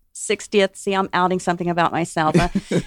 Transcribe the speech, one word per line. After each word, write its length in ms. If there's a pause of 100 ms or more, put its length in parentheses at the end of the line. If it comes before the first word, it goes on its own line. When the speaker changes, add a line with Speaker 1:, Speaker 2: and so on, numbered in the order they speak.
(140)
Speaker 1:
sixtieth, 600
see, 200
I'm 180
outing 260
something 300
about 240
myself. 420
Uh, 140 (220)
Speaker 2:
<laughs> 160